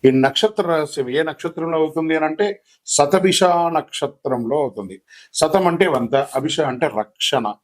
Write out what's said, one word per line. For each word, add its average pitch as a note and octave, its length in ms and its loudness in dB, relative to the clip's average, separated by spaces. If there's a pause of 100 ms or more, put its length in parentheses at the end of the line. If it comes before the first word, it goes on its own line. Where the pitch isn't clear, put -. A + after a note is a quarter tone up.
ఈ C3 60 8
నక్షత్ర C#3 560 2
రహస్యం D3+ 420 -2
ఏ D3 140 0
నక్షత్రంలో E3 540 -4
అవుతుంది D#3+ 380 0
అని D#3 100 0
అంటే G3 360 -2 (240)
శతభిష F#3 580 2
నక్షత్రంలో D3+ 1160 -2
అవుతుంది. G2 400 -8 (320)
శతం F#3 340 2
అంటే E3+ 200 2
వంద, B2 260 -2
అభిష C3+ 460 -2
అంటే C3+ 400 -2
రక్షణ A2 540 -4 (100)